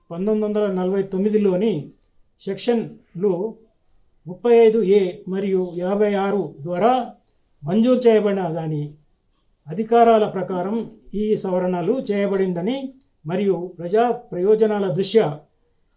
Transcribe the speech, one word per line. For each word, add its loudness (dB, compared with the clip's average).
పంతొమ్మిది -2
వందల -2
నలభై -2
తొమ్మిదిలోని 0
సెక్షన్లు -4
ముప్పై 2
ఐదు 6
ఏ 2
మరియు -2
యాభై 0
ఆరు -2
ద్వారా 0
మంజూరు 2
చేయబడిన 2
దాని -6
అధికారాల 4
ప్రకారం -6
ఈ 0
సవరణలు -2
చేయబడిందని -2
మరియు -2
ప్రజా 0
ప్రయోజనాల 0
దృష్ట్యా 0